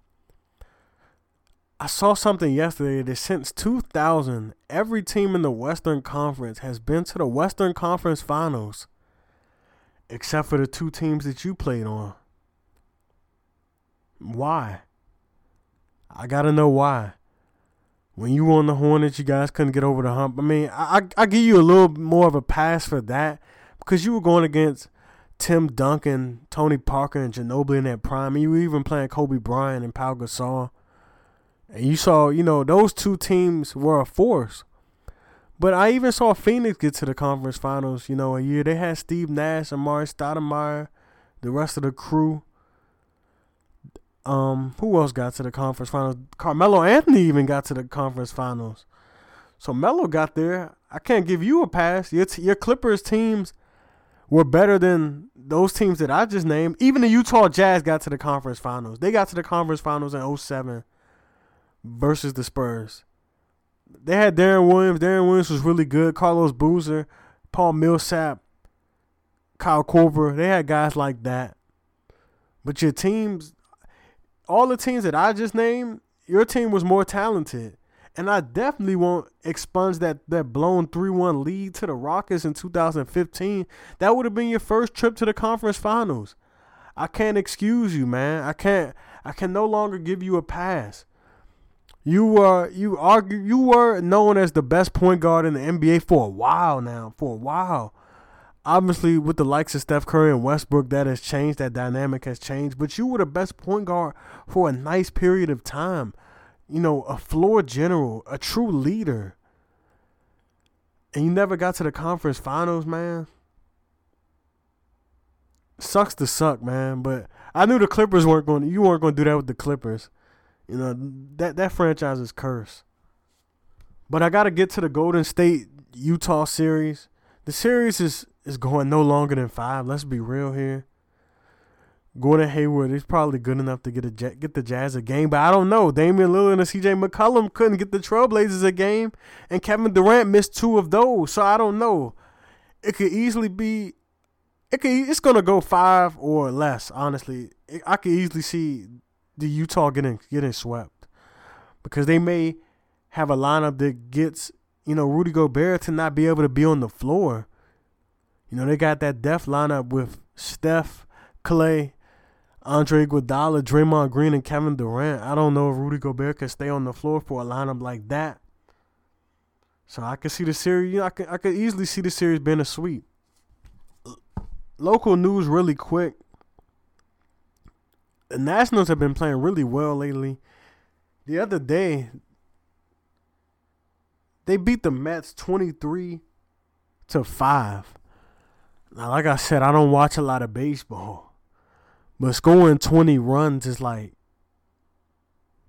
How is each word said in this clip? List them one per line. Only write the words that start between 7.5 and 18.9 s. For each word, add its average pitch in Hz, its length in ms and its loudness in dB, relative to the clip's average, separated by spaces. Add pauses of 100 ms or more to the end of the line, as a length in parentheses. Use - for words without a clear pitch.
Conference 175 480 -4
Finals, 143 640 -6 (1200)
except 147 380 -8
for 151 100 -2
the 135 80 0
two 160 240 -8
teams 151 360 -4
that 135 200 -10
you 190 80 -6
played 120 320 -6
on. 107 300 -10 (2000)
Why? 120 640 -6 (1300)
I - 160 -16
gotta 143 260 0
know 151 180 4
why. 135 440 0 (1040)
When 120 160 -4
you 151 120 2
were 160 80 6
on 156 120 6
the 147 80 0
Hornets, 147 460 0